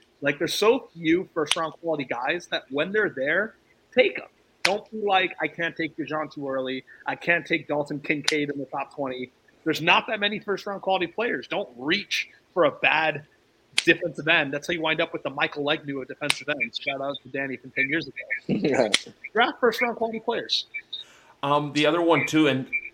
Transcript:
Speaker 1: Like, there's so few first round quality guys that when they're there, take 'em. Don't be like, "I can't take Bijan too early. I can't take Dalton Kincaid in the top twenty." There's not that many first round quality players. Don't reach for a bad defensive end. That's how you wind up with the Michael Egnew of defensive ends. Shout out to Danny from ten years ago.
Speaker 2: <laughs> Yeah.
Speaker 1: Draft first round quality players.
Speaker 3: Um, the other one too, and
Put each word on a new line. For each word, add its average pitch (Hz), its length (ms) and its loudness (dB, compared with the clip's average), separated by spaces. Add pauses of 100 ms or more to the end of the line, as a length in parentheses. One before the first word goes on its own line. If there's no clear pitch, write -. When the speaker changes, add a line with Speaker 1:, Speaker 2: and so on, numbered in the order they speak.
(220)
Speaker 1:
Like, 147 160 -4
there's 160 160 -6
so 226 400 -2
few 170 400 -2
first 151 220 -2
round 160 180 -6
quality 156 300 -6
guys 139 420 -4
that - 240 -6
when 156 220 -2
they're 208 180 0
there, 156 460 -2 (380)
take - 240 2
'em. - 100 -12 (340)
Don't 202 280 0
be 220 80 -8
like, 190 420 2
"I 160 80 -2
can't 165 280 -4
take 160 200 -4
Bijan 147 360 -6
too 139 160 -8
early. 131 360 -4 (220)
I 139 100 -4
can't 170 300 0
take 160 220 -2
Dalton 147 320 -2
Kincaid 147 500 0
in 139 80 -4
the 135 80 -6
top 139 280 -8
twenty." 127 360 -4 (340)
There's 151 180 2
not 185 240 6
that 220 140 -4
many 208 180 0
first 190 280 -4
round 196 140 -6
quality 185 260 2
players. 185 400 -4
Don't 190 300 -4
reach 170 540 -2 (240)
for 170 100 6
a 139 60 6
bad 156 540 0 (600)
defensive 165 440 2
end. 151 240 4
That's 147 140 -6
how 175 60 -2
you 170 80 -2
wind 156 200 2
up 165 120 0
with 156 100 -8
the 139 80 -2
Michael 147 340 -2
Egnew 139 380 -2
of 127 60 -12
defensive - 400 -2
ends. 135 300 -4
Shout 139 220 -6
out 139 220 -4
to - 60 -20
Danny 135 280 -4
from 127 140 -16
ten 135 180 0
years 151 180 -2
ago. 131 100 -14 (300)
Speaker 2:
<laughs> - 0 -
Yeah. 135 420 2 (440)
Speaker 1:
Draft 240 280 2
first 233 200 2
round 233 160 -2
quality 226 240 -4
players. - 460 -4 (760)
Speaker 3:
Um, 143 300 2
the 147 140 4
other 170 160 4
one 156 240 6
too, 156 220 6
and 131 180 2 (280)